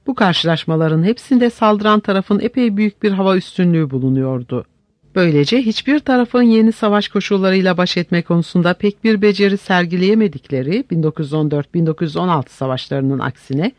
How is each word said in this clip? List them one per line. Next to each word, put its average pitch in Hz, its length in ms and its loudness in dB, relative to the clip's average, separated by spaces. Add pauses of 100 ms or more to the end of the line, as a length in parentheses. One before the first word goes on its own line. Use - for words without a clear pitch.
Bu 262 80 -4
karşılaşmaların 160 880 0
hepsinde 240 460 0
saldıran 214 500 2
tarafın 196 400 -2
epey 233 380 -2
büyük 214 260 -2
bir 208 80 2
hava 190 260 0
üstünlüğü 170 520 0
bulunuyordu. 131 760 -4 (500)
Böylece 170 460 2
hiçbir 254 380 -2
tarafın 247 420 0
yeni 226 300 4
savaş 208 360 0
koşullarıyla 190 720 0
baş 180 200 -2
etme 175 240 -2
konusunda 170 520 0
pek 202 300 -4
bir 220 180 0
beceri 202 360 2
sergileyemedikleri 180 1300 -2
bin 165 120 0
dokuz 156 220 -2
yüz 139 80 -8
on 151 180 0
dört 147 220 -4
bin 170 120 0
dokuz 160 220 -2
yüz 151 100 -8
on 175 100 -2
altı 165 260 -2
savaşlarının 135 640 -4
aksine, 139 600 -6